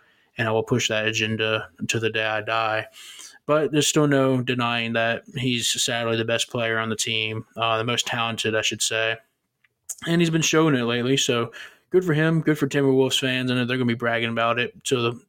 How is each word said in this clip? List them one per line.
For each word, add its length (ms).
and 80
I 60
will 100
push 260
that 180
agenda 640
to 100
the 120
day 140
I 180
die. 440
But 260
there's 160
still 180
no 360
denying 500
that 320
he's 460
sadly 340
the 80
best 260
player 280
on 120
the 60
team, 500
uh, 220
the 60
most 220
talented, 480
I 80
should 200
say. 340
And 140
he's 100
been 120
showing 320
it 100
lately, 320
so 360
good 120
for 100
him. 260
Good 180
for 80
Timberwolves 540
fans. 300
I 40
know 100
they're 120
gonna 100
be 80
bragging 360
about 280
it 240
till 200
the, 260